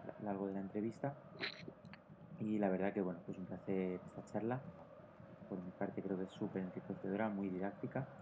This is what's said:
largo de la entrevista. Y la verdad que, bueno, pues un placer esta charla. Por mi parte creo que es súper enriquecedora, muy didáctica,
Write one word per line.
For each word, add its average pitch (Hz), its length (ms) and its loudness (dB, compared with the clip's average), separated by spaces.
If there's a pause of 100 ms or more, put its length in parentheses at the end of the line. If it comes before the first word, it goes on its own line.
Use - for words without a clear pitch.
(240)
largo 98 240 2
de 95 80 0
la 98 40 2
entrevista. 104 540 0 (1300)
Y 107 200 4
la 104 80 8
verdad 95 240 6
que, 101 100 4
bueno, 90 240 2
pues 92 120 -4
un 92 80 -4
placer 92 600 2
esta - 180 -8
charla. 120 340 2 (880)
Por 98 140 -2
mi 90 100 -6
parte 98 300 0
creo 95 160 2
que 95 80 2
es - 60 -10
súper 95 320 0
enriquecedora, 98 680 0
muy 98 180 2
didáctica, 101 580 0 (160)